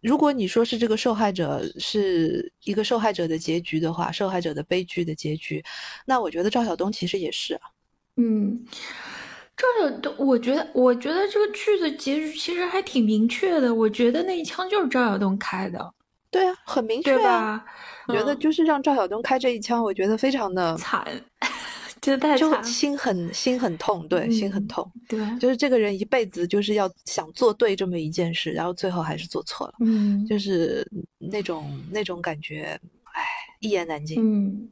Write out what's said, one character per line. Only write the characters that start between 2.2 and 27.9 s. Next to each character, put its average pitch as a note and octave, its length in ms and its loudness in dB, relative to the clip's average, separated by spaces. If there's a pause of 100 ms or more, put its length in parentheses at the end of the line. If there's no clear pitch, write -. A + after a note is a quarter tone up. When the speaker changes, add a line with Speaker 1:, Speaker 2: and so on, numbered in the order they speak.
Speaker 1:
一 G3+ 80 -2
个 G#3 100 0
受 A#3 160 2
害 G#3+ 140 2
者 F3 120 -2
的 D#3+ 120 -2
结 E3 240 -2
局 D#3+ 180 -2
的 E3 140 0
话， E3+ 180 -2
受 F#3+ 160 -2
害 F#3 140 -2
者 E3 120 -4
的 D#3 100 -6
悲 F3+ 200 0
剧 F3 220 -4
的 D#3+ 100 -6
结 D3+ 220 -4
局， D#3 260 -8 (420)
那 B3+ 140 2
我 F#3+ 100 -2
觉 E3+ 140 -2
得 G#3 60 2
赵 A#3 160 2
晓 F3+ 100 -2
东 F#3+ 160 -2
其 F3+ 160 -4
实 G3+ 100 -2
也 E3+ 140 -2
是 - 220 -4
啊。 - 80 -8 (560)
Speaker 2:
嗯， A3 480 2 (920)
赵 - 100 0 (140)
晓 D4 200 2
东， C#4+ 180 -6
我 C4+ 200 4
觉 A#3+ 180 2
得， D#4+ 180 -2
我 B3+ 200 6
觉 B3+ 200 -2
得 G4 140 2
这 G4+ 120 0
个 G#4 100 4
剧 G#4 300 0
的 E4 120 2
结 C#4 240 -2
局 D#4 180 -4
其 E4+ 200 -4
实 F4 120 -2
还 F#4 160 -2
挺 B3+ 240 2
明 G#3+ 240 4
确 F4 320 2
的， A#3+ 120 2
我 A3+ 140 4
觉 A#3 240 2
得 E4 120 0
那 F#4 140 -2
一 E4 60 -4
枪 F#4 260 -6
就 G#4 120 2
是 C#4 80 0
赵 B3+ 160 2
晓 G3+ 120 0
东 G3 200 2
开 F#3+ 320 -6
的。 E3+ 240 -10 (380)
Speaker 1:
对 F#4 160 4
啊， F#4 80 0 (100)
很 - 180 0
明 A3+ 180 -2
确 C#4+ 100 2
啊。 C4 60 6
Speaker 2:
对 A4 60 4
吧？ A3 420 2 (420)
Speaker 1:
我 A#3+ 60 0
觉 G#3 100 2
得 C#4 120 2
就 D#4 160 2
是 D#4+ 120 2
让 D4+ 180 4
赵 C#4 140 4
晓 G3+ 120 2
东 G#3+ 140 -4
开 C4 160 2
这 B3+ 120 2
一 A#3+ 100 -2
枪， A#3 200 0
Speaker 2:
嗯。 A#3 40 2
Speaker 1:
我 G3+ 100 -2
觉 F#3+ 140 0
得 A3 100 2
非 C4 140 2
常 A3 220 -2
的 E3+ 240 2
Speaker 2:
惨， - 280 -2 (340)
<laughs> - 640 -8
真 C4+ 180 2
的 D4+ 80 2
太 C#4+ 100 6
惨 D#4 120 4
了。 D4 80 4
Speaker 1:
就 G#3+ 100 -4
心 C#4+ 300 0
很， F3+ 360 -2
心 B3+ 260 0
很 F#3 180 -2
痛， E3+ 300 -2
对， F3 140 2
Speaker 2:
嗯， A#3 100 0
Speaker 1:
心 G#3 200 0
很 G3+ 160 -2
痛。 - 240 -6 (160)
Speaker 2:
对。 A3 120 -2 (200)
Speaker 1:
就 B3 80 4
是 C4 80 4
这 C#4 140 0
个 B3 100 6
人 G#3 180 2
一 G3 60 -2
辈 A#3 220 2
子 F3 220 -4
就 G3+ 140 2
是 G#3 120 0
要 G3 180 2 (140)
想 - 260 -6
做 A3+ 220 4
对 G#3 220 4
这 F#3 120 -2
么 F3+ 100 -2